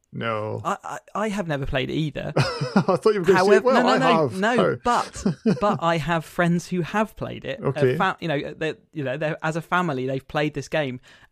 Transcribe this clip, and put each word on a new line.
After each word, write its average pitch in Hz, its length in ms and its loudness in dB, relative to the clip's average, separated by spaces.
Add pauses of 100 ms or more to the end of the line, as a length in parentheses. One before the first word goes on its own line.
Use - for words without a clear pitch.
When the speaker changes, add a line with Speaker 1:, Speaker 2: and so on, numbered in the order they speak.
(120)
Speaker 1:
No. 110 520 -4
Speaker 2:
I, 190 180 -2
I, - 160 -10 (160)
I 208 140 -2
have 196 180 -4
never 139 200 -4
played 131 240 -2
it 139 40 -4
either. 147 400 -4
Speaker 1:
<laughs> - 20 -16
I 156 40 4 (560)
thought - 160 -4
you 208 80 -2
were 165 60 -2
gonna - 0 -
say, 185 180 6
Speaker 2:
However, 208 220 4
Speaker 1:
"Well, 247 160 6
Speaker 2:
no, 240 160 4
no, - 80 2
Speaker 1:
I - 80 6
Speaker 2:
no, 156 140 4
Speaker 1:
have." 185 100 -6
Speaker 2:
no. 220 180 2
Speaker 1:
How? 175 260 2
Speaker 2:
But, - 420 0 (200)
Speaker 1:
<laughs> 214 160 2
Speaker 2:
but 202 220 0
I 170 160 2
have 160 260 -2
friends 170 440 0
who 180 140 -2
have 208 340 -2
played 117 280 -10
it. - 160 -6
A - 60 -6
Speaker 1:
Okay. 139 320 2
Speaker 2:
fa-, 190 220 0
you 165 80 -4
know, 147 280 -4
they, 156 180 -4 (180)
you 151 120 -8
know, 131 140 -4
they're, 156 240 -2
as 160 140 -2
a 165 60 -4
family, 156 440 0
they've 135 200 -4
played 151 280 -2
this 139 140 -8
game, 135 320 -2 (320)